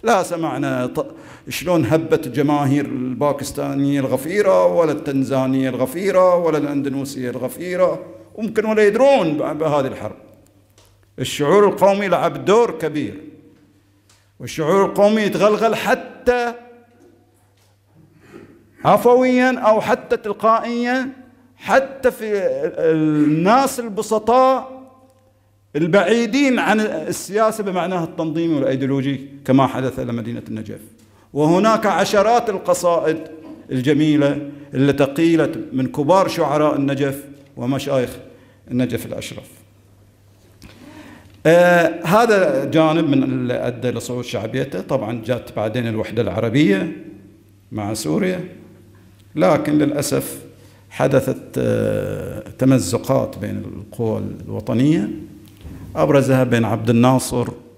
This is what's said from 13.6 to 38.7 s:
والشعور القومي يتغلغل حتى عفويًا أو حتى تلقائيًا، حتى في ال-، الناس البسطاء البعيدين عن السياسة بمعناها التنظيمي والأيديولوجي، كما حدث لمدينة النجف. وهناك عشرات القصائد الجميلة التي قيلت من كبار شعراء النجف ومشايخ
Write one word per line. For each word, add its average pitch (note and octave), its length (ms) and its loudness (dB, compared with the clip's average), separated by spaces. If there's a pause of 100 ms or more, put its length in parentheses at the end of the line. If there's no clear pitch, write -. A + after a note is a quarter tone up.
والشعور D#3+ 460 2
القومي G#3+ 360 2
يتغلغل G3+ 540 2
حتى A#3+ 800 -2 (2250)
عفويًا B3 720 4
أو G#3+ 220 4
حتى A#3 360 -2
تلقائيًا، A#3 920 -2 (480)
حتى B3+ 540 0
في A3 140 -10
ال-، F3 520 -2
الناس D#3+ 1000 2
البسطاء A3+ 1000 0 (960)
البعيدين G#3+ 840 2
عن F#3 200 2
السياسة G#3 840 -2
بمعناها F#3 400 -2
التنظيمي E3 500 -2
والأيديولوجي، C3+ 760 -2 (160)
كما C3 220 4
حدث C3 320 -4
لمدينة A#2 480 -6
النجف. G#2 320 -12 (540)
وهناك F#3+ 520 2
عشرات G#3 640 2
القصائد E3+ 680 0 (540)
الجميلة C#3+ 800 2 (240)
التي C#3 300 2
قيلت D#3+ 560 2 (140)
من C3 140 -2
كبار E3+ 400 2
شعراء D3+ 480 0
النجف C#3 480 -2 (340)
ومشايخ C3 600 -2 (540)